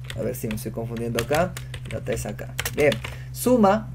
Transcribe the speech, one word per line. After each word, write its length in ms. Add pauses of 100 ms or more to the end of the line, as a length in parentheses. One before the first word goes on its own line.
(180)
a 40
ver 120
si 140
me 80
estoy 160
confundiendo 520
acá. 280 (380)
La 100
T 120
es 140
acá. 260 (240)
Bien, 160 (380)
suma 640